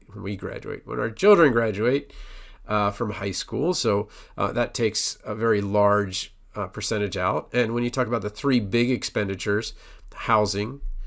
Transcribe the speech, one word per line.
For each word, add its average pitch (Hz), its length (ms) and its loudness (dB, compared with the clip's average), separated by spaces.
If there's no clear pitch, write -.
when 101 160 -14
we 98 140 -4
graduate, 98 500 -10
when 120 140 -6
our 117 100 -2
children 170 400 6
graduate, 117 640 0
uh, 104 240 0
from 110 180 -4
high 98 220 -4
school. 139 420 -2
So, 104 340 0
uh, 101 140 -2
that 117 200 0
takes - 520 -2
a 110 100 -6
very 107 260 2
large, 101 720 2
uh, 98 140 -4
percentage 104 480 -2
out. 98 360 -2
And 117 220 0
when 120 80 0
you 120 80 0
talk 123 160 0
about 113 160 -2
the 104 80 -4
three 131 300 2
big 113 280 2
expenditures, 101 840 -2
housing 107 680 0